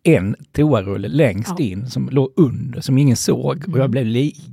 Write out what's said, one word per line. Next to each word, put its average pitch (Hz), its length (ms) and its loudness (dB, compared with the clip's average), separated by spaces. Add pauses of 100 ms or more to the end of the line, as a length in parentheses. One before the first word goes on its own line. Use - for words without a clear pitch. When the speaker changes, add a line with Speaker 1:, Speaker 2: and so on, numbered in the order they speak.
Speaker 1:
en 107 320 2 (160)
toarulle 104 560 0
längst 127 500 0
Speaker 2:
Ja. 160 80 0
Speaker 1:
in 101 240 -6
som 127 200 -4
log 131 260 0
under, 120 460 0
som 135 160 0
ingen 135 180 4
såg. - 420 -2
Och 165 120 -10
jag 165 80 -2
Speaker 2:
Mm. 131 140 2
Speaker 1:
blev 131 140 0
li-, 123 280 -2 (200)